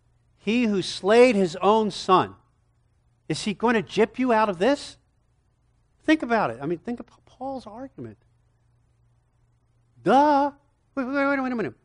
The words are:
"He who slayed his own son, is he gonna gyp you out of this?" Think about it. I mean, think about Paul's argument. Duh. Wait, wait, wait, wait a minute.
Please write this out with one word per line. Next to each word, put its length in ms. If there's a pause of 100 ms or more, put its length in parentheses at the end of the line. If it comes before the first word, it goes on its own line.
(380)
"He 260
who 160
slayed 560
his 200
own 340
son, 440 (920)
is 140
he 100
gonna 300
gyp 360
you 140
out 160
of 100
this?" 380 (1080)
Think 200
about 280
it. 120
I 40
mean, 120
think 220
about 260
Paul's 400
argument. 500 (1900)
Duh. 500 (420)
Wait, 100
wait, 100
wait, 260
wait 120
a 20
minute. 200 (100)